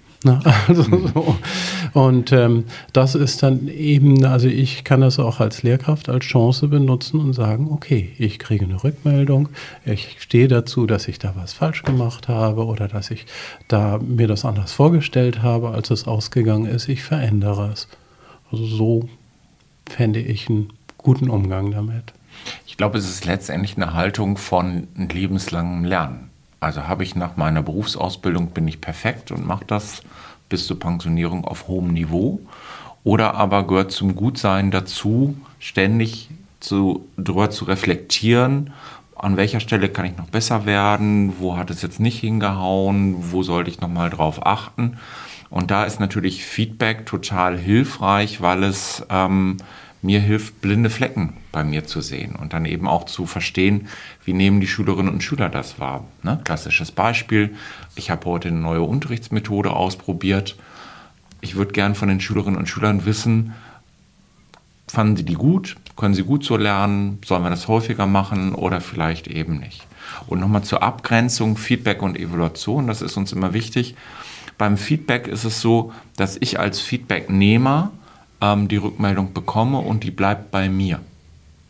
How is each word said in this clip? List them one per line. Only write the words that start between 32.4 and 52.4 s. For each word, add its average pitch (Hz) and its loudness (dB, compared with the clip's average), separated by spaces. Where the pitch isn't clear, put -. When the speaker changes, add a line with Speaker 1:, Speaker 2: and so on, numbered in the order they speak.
Speaker 3:
Oder 110 4
aber 101 2
gehört 95 2
zum 95 0
Gutsein 98 0
dazu, 110 0
ständig 113 0
zu, 98 0
drüber 98 0
zu - -6
reflektieren, 120 2
an 98 0
welcher 110 2
Stelle 98 0
kann 90 -4
ich 87 -8
noch 82 -12
besser 110 -2
werden, 104 2
wo 90 -2
hat 90 -6
es 85 -6
jetzt - -8
nicht 117 2
hingehauen, 98 0
wo 92 0
sollte 87 -2
ich - -10
noch 87 -4
mal 85 -2
drauf 78 -2
achten. 120 -2
Und 90 -2
da 101 2
ist 104 -6
natürlich 95 -2
Feedback 110 -2
total 90 -2
hilfreich, 101 0
weil 90 2
es... 98 -2
Ähm, 95 2
mir 101 4
hilft, 107 0
blinde 107 2
Flecken 113 -4
bei 78 -2
mir 76 -2
zu 78 -8
sehen 73 -10
und 78 -10